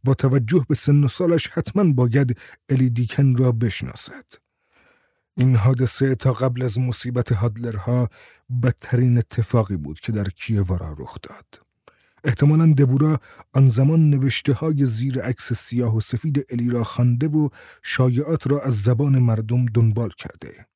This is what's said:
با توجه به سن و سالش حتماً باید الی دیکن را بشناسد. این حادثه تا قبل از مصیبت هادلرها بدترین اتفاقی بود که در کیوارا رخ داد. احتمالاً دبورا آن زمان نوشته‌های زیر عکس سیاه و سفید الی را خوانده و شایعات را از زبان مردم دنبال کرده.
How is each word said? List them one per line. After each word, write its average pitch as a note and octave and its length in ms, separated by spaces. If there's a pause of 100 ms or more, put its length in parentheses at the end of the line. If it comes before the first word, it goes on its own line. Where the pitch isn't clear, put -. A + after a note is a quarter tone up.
با C3 100
توجه C3 560
به D3 60
سن D3 280
و C#3 40
سالش E3+ 400
حتماً - 360 (100)
باید B2 440 (320)
الی B2+ 200
دیکن B2 460
را B2+ 160
بشناسد. - 720 (1120)
این B2+ 180
حادثه B2+ 600
تا C3 180
قبل B2+ 280
از B2 180
مصیبت B2 520
هادلرها A#2 800 (540)
بدترین B2 540
اتفاقی A2 600
بود D2+ 220
که - 120
در G#2+ 120
کیوارا F#2 760
رخ - 240
داد. - 380 (600)
احتمالاً D3+ 500
دبورا C#3+ 460 (340)
آن C3+ 140
زمان D3 420
نوشته‌های C#3 760
زیر B2+ 360
عکس - 320
سیاه A#2+ 420
و A2+ 40
سفید C3+ 500
الی A#2+ 200
را A#2+ 140
خوانده B2 440
و D3+ 220 (340)
شایعات C3 640
را C#3+ 140
از A2 200
زبان C3 380
مردم A#2 460
دنبال A2+ 440
کرده. - 680